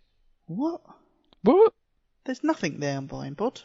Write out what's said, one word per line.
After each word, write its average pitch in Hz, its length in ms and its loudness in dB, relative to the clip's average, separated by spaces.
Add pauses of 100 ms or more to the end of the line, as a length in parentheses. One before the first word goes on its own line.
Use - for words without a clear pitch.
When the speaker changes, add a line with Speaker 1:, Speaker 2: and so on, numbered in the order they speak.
(460)
Speaker 1:
What? 294 360 -6 (600)
Speaker 2:
What? 370 320 6 (520)
Speaker 1:
There's - 180 -8
nothing 302 360 -2
there 143 180 -4
I'm 139 100 -10
buying, 135 260 -10
Bod. 208 300 -6